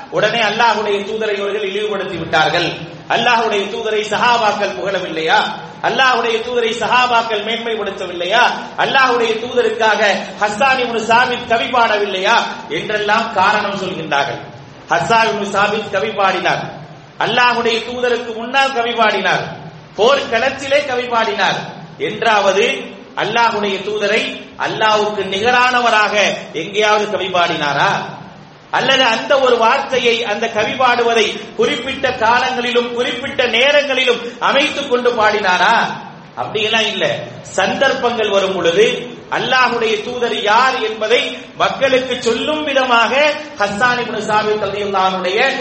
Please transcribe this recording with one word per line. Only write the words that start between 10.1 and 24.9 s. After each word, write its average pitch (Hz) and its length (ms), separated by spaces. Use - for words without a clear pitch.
ஹஸ்ஸான் 254 380
இப்னு 233 220
சாபித் 233 480
கவி 226 160
பாடவில்லையா? 208 760
என்றெல்லாம் 208 640
காரணம் 202 460
சொல்கின்றார்கள். 156 600
ஹஸ்ஸான் 226 400
இப்னு 202 240
சாபித் 208 400
கவி 202 160
பாடினார், 180 540
அல்லாஹ்வுடைய 233 680
தூதருக்கு 240 480
முன்னால் 254 380
கவி 233 200
பாடினார், 196 520
போர்க்களத்திலே 269 880
கவி 247 160
பாடினார் 208 540
என்றாவது 202 960
அல்லாஹ்வுடைய 202 680
தூதரை 208 600
அல்லாஹ்வுக்கு 208 680